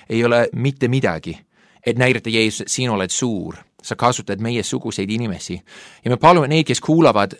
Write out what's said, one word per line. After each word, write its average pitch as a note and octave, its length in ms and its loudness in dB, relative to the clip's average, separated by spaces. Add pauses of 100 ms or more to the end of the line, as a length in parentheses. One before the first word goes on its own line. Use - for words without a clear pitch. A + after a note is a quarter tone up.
ei A#2 160 0
ole A#2 280 4
mitte B2+ 360 -2
midagi. F#2 480 -2 (500)
Et A#2+ 100 -2
näidata, A#2+ 360 0
Jeesus, A2 340 0
et - 60 -10
sina B2+ 200 -2
oled F#2+ 200 -2
suur. F#2 500 -4 (240)
Sa A#2+ 80 -8
kasutad G#2+ 480 -2
meiesuguseid A2+ 680 -4
inimesi. G#2+ 440 -6 (500)
Ja A#2 60 0
me B2 60 0
palume, D#3 320 6
et - 20 -2
need, D#3+ 160 2
kes B2 160 -2
kuulavad, A#2+ 580 4